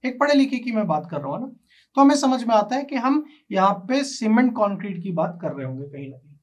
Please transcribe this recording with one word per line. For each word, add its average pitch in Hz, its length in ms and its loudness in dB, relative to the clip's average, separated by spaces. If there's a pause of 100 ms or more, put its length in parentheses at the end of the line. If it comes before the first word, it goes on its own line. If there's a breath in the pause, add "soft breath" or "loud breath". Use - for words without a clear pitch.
एक 254 160 -6
पढ़े 294 140 4
लिखे 269 240 4
की 247 140 -6
मैं 208 140 0
बात 151 240 -2
कर 156 60 -8
रहा 139 100 -6
हूँ, 143 100 -6
है 226 60 -8
ना? 269 100 -12 (420 soft breath)
तो 269 60 2
हमें 277 140 8
समझ 262 300 0
में 226 100 2
आता 214 220 2
है 285 80 -4
कि 285 120 -8
हम 269 280 0 (280 loud breath)
यहाँ 196 220 4
पे 254 300 -2
cement 240 480 2
concrete 196 500 -2
की 190 100 -6
बात 170 300 -2
कर 143 100 -6
रहे 139 140 -8
होंगे 131 180 -8
कहीं 139 260 -14
ना 127 60 -18
कहीं 147 260 -20